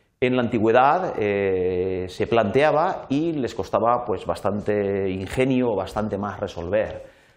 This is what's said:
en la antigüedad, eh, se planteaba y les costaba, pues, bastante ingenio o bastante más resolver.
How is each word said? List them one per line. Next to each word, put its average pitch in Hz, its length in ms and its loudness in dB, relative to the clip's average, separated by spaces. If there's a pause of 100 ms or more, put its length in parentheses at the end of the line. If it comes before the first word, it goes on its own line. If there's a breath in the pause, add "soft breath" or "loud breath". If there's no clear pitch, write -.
(200 loud breath)
en 127 180 2
la 127 40 4
antigüedad, 123 760 4
eh, 92 920 0
se 98 200 -4
planteaba 143 840 2
y 156 240 0
les 127 200 -4
costaba, 113 520 0
pues, 92 200 -4
bastante 98 840 -2
ingenio 127 640 0
o 104 40 0
bastante 104 420 -4
más 98 220 -6
resolver. 92 680 -4 (320 loud breath)